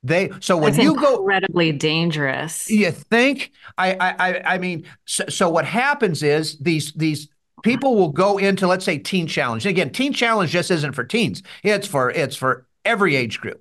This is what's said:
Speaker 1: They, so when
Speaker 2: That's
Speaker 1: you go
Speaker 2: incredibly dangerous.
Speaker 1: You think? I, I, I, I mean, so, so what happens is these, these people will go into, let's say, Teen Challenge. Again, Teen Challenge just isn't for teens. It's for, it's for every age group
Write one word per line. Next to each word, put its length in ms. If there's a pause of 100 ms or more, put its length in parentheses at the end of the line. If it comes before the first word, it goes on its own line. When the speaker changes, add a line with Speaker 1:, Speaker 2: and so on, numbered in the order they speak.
Speaker 1:
They, 280 (100)
so 160
when 160
Speaker 2:
That's 120
Speaker 1:
you 100
go 240
Speaker 2:
incredibly 540
dangerous. 960
Speaker 1:
You 220
think? 600 (240)
I, 180
I, 360
I, 240
I 40
mean, 280 (180)
so, 240
so 220
what 140
happens 580
is 360
these, 360
these 340 (340)
people 340
will 160
go 260
into, 280
let's 180
say, 140
Teen 280
Challenge. 400
Again, 240
Teen 220
Challenge 380
just 200
isn't 220
for 120
teens. 380 (200)
It's 240
for, 240
it's 260
for 300 (180)
every 300
age 260
group 200